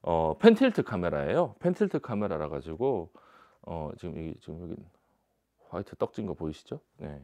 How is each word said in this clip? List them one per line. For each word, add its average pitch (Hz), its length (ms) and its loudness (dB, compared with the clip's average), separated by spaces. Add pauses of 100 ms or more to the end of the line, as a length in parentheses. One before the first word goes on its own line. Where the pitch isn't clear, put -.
어, 80 360 0
펜틸트 226 460 8
카메라예요. 90 760 0
펜틸트 180 400 0
카메라라 95 500 -4
가지고, 82 640 -4 (500)
어, 80 360 -8
지금 82 220 -10
이, 80 200 -8
지금 80 220 -14
여기 85 140 -10 (920)
화이트 - 260 -8
떡진 110 320 -4
거 85 60 -6
보이시죠? 80 460 -8 (180)
네. 73 260 -12